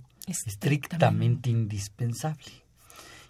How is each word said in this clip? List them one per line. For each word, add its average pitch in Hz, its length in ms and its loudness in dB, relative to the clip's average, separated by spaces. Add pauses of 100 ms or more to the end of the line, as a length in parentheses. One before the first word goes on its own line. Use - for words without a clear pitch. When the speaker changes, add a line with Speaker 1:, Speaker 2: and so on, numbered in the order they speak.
(280)
Speaker 1:
Estrictamente. 165 220 -6
Speaker 2:
estrictamente 120 1000 2
indispensable. 113 1120 -2 (680)